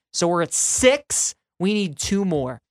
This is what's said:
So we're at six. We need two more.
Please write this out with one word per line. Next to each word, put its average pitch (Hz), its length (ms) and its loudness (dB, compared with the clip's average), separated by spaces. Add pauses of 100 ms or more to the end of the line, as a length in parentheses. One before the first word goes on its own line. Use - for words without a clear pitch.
(120)
So - 140 0
we're 170 160 0
at 160 120 -4
six. - 800 0 (260)
We 196 140 0
need 190 240 -2
two 202 260 0
more. 135 360 -2 (100)